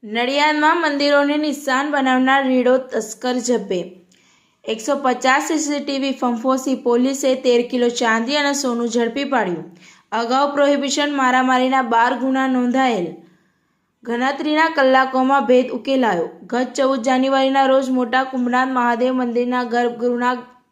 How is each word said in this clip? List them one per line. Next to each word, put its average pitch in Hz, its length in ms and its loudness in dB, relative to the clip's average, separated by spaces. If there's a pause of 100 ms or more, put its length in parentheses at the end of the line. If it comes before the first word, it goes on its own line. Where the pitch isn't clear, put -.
નડિયાદમાં 294 760 0
મંદિરોને 285 560 2
નિશાન 294 540 -2
બનાવનાર 262 560 2
રીઢો 254 300 2
તસ્કર 247 560 -6
ઝડપે. 208 760 -4 (560)
એકસો 226 400 -4
પચાસ 262 440 0
સી 330 100 0
સી 285 280 -4
ટી 277 140 -4
વી 269 120 -2
ફંફોસી 262 640 -2
પોલીસે 254 600 0
તેર 247 360 2
કિલો 240 180 0
ચાંદી 233 460 0
અને 285 180 0
સોનું 240 340 -2
ઝડપી 233 360 -2
પાડ્યું. 202 540 -4 (340)
અગાઉ 254 420 0
પ્રોહિબિશન 285 640 0
મારામારીના 254 680 2
બાર 233 380 2
ગુના 262 280 0
નોંધાયેલ. 247 600 0 (960)
ગણતરીના 294 720 -2
કલાકોમાં 262 720 2
ભેદ 247 260 4
ઉકેલાયો. 233 580 0 (140)
ગત 247 320 -4
ચૌદ 262 260 0
જાન્યુઆરીના 269 640 2
રોજ 262 240 2
મોટા 254 340 0
કુંભનાથ 254 480 -2
મહાદેવ 247 420 0
મંદિરના 247 500 -2
ગર્ભગૃહના 240 720 -2 (360)